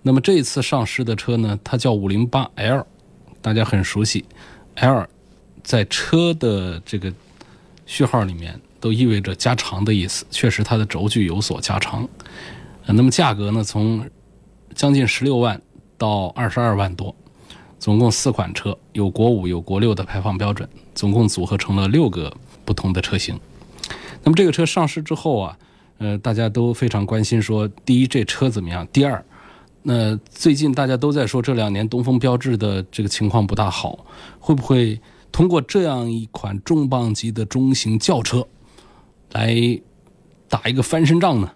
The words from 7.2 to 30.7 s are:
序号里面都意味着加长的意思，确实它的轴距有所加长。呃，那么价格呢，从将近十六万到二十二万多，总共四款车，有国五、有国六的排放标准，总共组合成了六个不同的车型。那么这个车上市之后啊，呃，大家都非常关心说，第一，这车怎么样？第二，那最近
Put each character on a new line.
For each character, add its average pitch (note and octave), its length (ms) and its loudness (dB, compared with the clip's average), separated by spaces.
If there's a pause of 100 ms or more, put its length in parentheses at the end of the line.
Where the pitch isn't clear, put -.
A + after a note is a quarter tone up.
序 - 200 0
号 A#2 180 0
里 F#2 100 -4
面 E2 260 -12 (200)
都 A2+ 140 -2
意 B2 120 2
味 G#2+ 140 2
着 G2 160 -4
加 B2 180 0
长 G2+ 300 -4
的 G#2+ 100 2
意 F#2 140 2
思， - 240 -8
确 - 180 0
实 G#2+ 140 -2
它 A2+ 140 0
的 G#2+ 80 0
轴 G2+ 220 -4
距 G#2+ 180 2
有 E2+ 160 -2
所 - 180 -4
加 G2 180 -4
长。 A2+ 300 -6 (800)
呃， - 80 0
那 A#2 100 6
么 C3 80 6
价 C3+ 220 2
格 G2+ 180 -4
呢， A2 100 0
从 G#2+ 420 -2 (680)
将 C#3+ 200 2
近 C3+ 120 4
十 B2+ 200 -2
六 C3+ 120 2
万 A2+ 240 0 (360)
到 G#2 300 -2
二 A2+ 220 -4
十 B2 120 -2
二 A2+ 160 2
万 F#2+ 180 -2
多， F#2+ 180 -8 (640)
总 G#2+ 220 2
共 A#2+ 100 6
四 A#2+ 220 0
款 F2+ 220 -4
车， G2+ 220 -6 (180)
有 G2+ 160 0
国 A2 200 2
五、 F#2+ 180 0
有 F2 140 -2
国 F#2+ 200 -2
六 A2+ 120 2
的 F#2+ 80 -2
排 F#2+ 200 -6
放 G2 160 -4
标 G2+ 160 -2
准， - 140 -8 (280)
总 G2+ 160 0
共 A2 160 4
组 - 180 -2
合 G2 120 -2
成 G2 180 -2
了 G2 140 0
六 C#3 200 4
个 F2 240 -6 (300)
不 - 100 -2
同 F#2+ 200 -2
的 F2+ 80 -2
车 - 160 -4
型。 - 200 -6 (880)
那 D3+ 80 4
么 E3 40 4
这 G3 100 6
个 D#3 60 4
车 E3 140 0
上 D#3 220 0
市 D#3 140 -6
之 D3+ 140 -4
后 C#3 240 -2
啊， F2+ 180 -6 (400)
呃， G#2 220 -4
大 A#2+ 120 -4
家 A2+ 160 0
都 A#2+ 240 0
非 A#2+ 160 -2
常 G#2 160 0
关 A2 200 0
心 A2 180 0
说， G#2+ 260 -2
第 B2 340 2
一， C3 60 4
这 B2 160 0
车 - 240 -2
怎 G#2+ 160 -2
么 E2+ 60 -8
样？ F2 240 -8
第 C3+ 100 6
二， B2 200 -2 (580)
那 A2 340 0 (140)
最 - 240 2
近 C#3+ 180 2